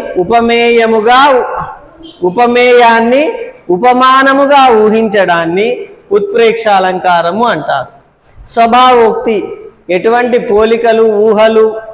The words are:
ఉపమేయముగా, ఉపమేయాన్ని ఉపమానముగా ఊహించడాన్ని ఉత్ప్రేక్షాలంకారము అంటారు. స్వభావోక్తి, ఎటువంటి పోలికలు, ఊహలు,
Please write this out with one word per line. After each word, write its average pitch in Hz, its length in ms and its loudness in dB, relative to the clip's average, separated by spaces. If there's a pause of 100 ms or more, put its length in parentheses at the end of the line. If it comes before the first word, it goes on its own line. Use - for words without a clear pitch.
(180)
ఉపమేయముగా, 233 1300 2 (800)
ఉపమేయాన్ని 240 1300 0 (180)
ఉపమానముగా 262 1000 2
ఊహించడాన్ని 208 1160 0 (260)
ఉత్ప్రేక్షాలంకారము 196 1300 -2
అంటారు. 147 420 -4 (600)
స్వభావోక్తి, 233 1000 2 (420)
ఎటువంటి 233 500 0
పోలికలు, 226 640 0
ఊహలు, 220 760 0 (120)